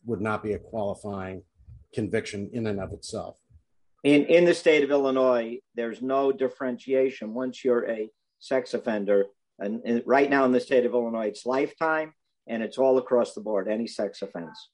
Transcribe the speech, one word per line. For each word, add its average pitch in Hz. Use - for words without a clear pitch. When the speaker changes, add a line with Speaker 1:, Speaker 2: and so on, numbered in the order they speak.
Speaker 1:
would 110
not 107
be 107
a 95
qualifying 98
conviction 107
in 117
and 101
of 95
itself. -
Speaker 2:
In, 143
in 170
the 170
state 156
of 139
Illinois, 131
there's 117
no 135
differentiation 131
once 127
you're 120
a 110
sex -
offender. 104
And, 107
and 120
right 139
now 139
in 127
the 127
state 123
of 113
Illinois, 113
it's -
lifetime, 156
and 113
it's 110
all 131
across 120
the 113
board, 101
any 110
sex 101
offense. 85